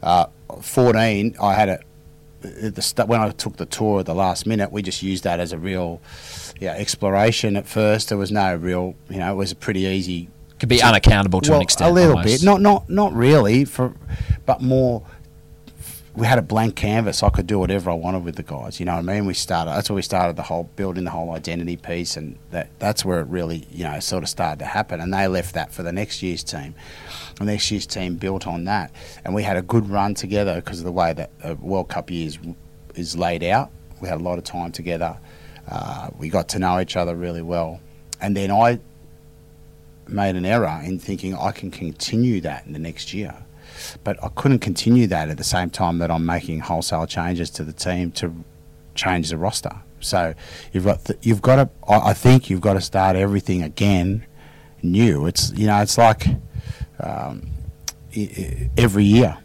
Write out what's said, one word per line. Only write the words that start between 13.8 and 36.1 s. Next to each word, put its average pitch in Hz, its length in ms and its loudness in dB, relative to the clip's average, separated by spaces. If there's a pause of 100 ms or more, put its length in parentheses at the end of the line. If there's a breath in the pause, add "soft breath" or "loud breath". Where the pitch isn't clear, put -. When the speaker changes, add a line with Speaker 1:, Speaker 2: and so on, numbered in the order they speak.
Speaker 1:
but - 180 0
more, 127 400 2 (1120 soft breath)
we 113 120 0
had 123 120 6
a 107 40 2
blank 110 340 0
canvas. 107 460 0
I 104 60 6
could 92 180 2
do 104 120 0
whatever 92 320 0
I 85 40 0
wanted 87 300 -4
with 80 120 -8
the 85 60 -10
guys, 67 380 -10
you 87 60 -6
know 87 80 -2
what 85 60 -4
I - 20 -6
mean? 101 240 -2
We 92 80 -4
started, 82 380 -2
that's 92 180 -4
where 101 60 -2
we 95 40 -2
started 87 360 -2
the 80 80 -8
whole, 85 320 -6
building 92 280 -4
the 85 60 -6
whole 82 220 -8
identity 82 440 -6
piece, 87 400 -8
and 78 220 -12 (140)
that, 82 260 -8
that's 104 260 -2
where 90 160 0
it 76 60 -6
really, 82 440 -6
you 87 140 -10
know, 73 160 -8
sort 92 220 -4
of 71 80 -8
started 78 300 -4
to 67 40 -10
happen. 90 360 -4
And 90 120 -4
they 95 160 0
left 90 260 -2
that 80 180 -6
for 92 100 -12
the 85 100 -6
next 101 300 -8
year's 87 200 -6
team. 76 320 -10 (640 loud breath)
The 101 60 -6
next 104 260 -2
year's 104 140 -4
team 90 300 -6
built 95 320 -6
on 85 180 -6
that. 104 280 -4 (340 loud breath)
And 92 80 -4
we 104 80 -2
had 98 160 -2
a 92 40 -4
good 104 280 0
run 101 240 0
together 98 480 -2
'cause 90 160 -10
of 85 80 -8
the 87 60 -6
way 85 200 0
that 80 160 -8 (160)
a 85 120 -8
World 92 320 -4
Cup - 220 -8
year 82 180 -6
is, 78 100 -12 (560)
is 82 200 -8
laid 85 300 -2
out. 117 240 2 (320)
We 92 80 -10
had 82 100 -4
a 85 60 -8
lot 87 140 -4
of 87 60 -12
time 85 280 -10
together. 82 460 -6 (500 loud breath)
Uh, - 480 -10